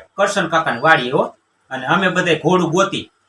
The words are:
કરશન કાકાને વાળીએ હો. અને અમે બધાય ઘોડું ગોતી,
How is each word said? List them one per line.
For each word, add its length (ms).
કરશન 320
કાકાને 320
વાળીએ 300
હો. 260
અને 160
અમે 220
બધાય 260
ઘોડું 360
ગોતી, 400